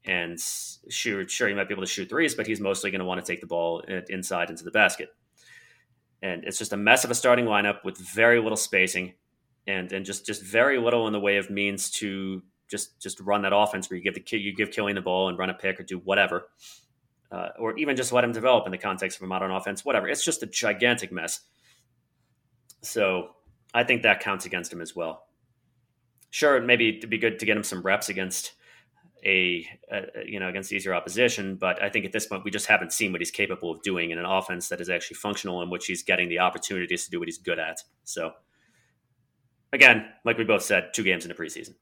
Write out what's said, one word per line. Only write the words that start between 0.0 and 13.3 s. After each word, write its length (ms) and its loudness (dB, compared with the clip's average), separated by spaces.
And 340 -4
sure, 400 -4
sure, 200 0
he 60 -2
might 120 -2
be 80 -6
able 80 -6
to 80 -4
shoot 180 -6
threes, 280 0
but 100 -4
he's 140 -4
mostly 320 -2
gonna 120 -4
wanna 180 -4
take 180 -8
the 80 -16
ball 320 -2
in-, 300 -8
inside 380 -4
into 140 -12
the 80 -10
basket. 380 2
And 220 -6
it's 160 -8
just 140 -6
a 40 -4
mess 280 6
of 80 -2
a 20 0
starting 300 6
lineup 400 2
with 120 -6
very 440 6
little 160 0
spacing 580 2
and, 240 -4
and 120 -4
just, 220 -8
just 160 -6
very 340 4
little 300 2
in 60 0
the 80 0
way 160 4
of 120 0
means 420 -2
to 520 -6
just, 320 -8
just 200 -12
run 220 0